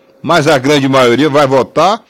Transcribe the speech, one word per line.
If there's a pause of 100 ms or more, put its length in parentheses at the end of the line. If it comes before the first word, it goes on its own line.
(220)
mas
a
grande
maioria
vai
votar